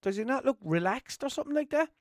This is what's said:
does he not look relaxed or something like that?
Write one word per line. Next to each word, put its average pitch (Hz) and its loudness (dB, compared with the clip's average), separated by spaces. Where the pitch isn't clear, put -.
does 196 -2
he 214 -2
not 254 -2
look 262 2
relaxed 180 0
or 277 -2
something 294 -4
like 294 0
that? 311 2